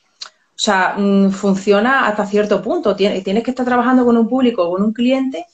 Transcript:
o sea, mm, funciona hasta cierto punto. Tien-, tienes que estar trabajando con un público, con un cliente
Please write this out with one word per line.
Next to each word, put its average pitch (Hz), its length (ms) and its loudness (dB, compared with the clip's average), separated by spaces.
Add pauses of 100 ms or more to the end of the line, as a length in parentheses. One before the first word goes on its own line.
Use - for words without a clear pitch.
(240)
o - 340 -20
sea, 190 400 0
mm, 196 340 2
funciona 208 760 0
hasta 208 180 -2
cierto 202 360 0
punto. 240 340 -2
Tien-, 190 280 -2
tienes 202 200 -2
que 254 80 -6
estar 254 140 -4
trabajando 247 400 2
con 233 120 2
un 226 120 2
público, 233 420 0
con 190 100 -2
un 220 120 0
cliente 262 600 -2